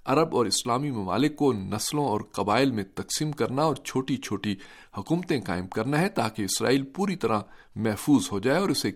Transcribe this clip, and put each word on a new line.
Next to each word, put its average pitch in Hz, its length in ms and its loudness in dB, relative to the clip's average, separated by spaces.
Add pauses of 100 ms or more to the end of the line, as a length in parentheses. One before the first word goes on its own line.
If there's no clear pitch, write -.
عرب 139 320 2
اور 117 100 4
اسلامی 127 440 0
ممالک 117 460 0
کو 139 160 4
نسلوں 104 520 -2
اور 107 160 0
قبائل 107 500 2
میں 107 140 -2 (100)
تقسیم - 380 -4
کرنا 123 300 0
اور 147 140 2
چھوٹی 131 400 -2
چھوٹی 101 400 -4 (420)
حکومتیں 160 420 -2
قائم 92 260 -4
کرنا 135 340 0
ہے 190 80 2
تاکہ 110 340 -2
اسرائیل 117 400 2
پوری 185 340 -4
طرح 110 240 0 (360)
محفوظ 110 560 2
ہو 101 60 -2
جائے 131 200 2
اور 190 100 0
اسے 127 280 0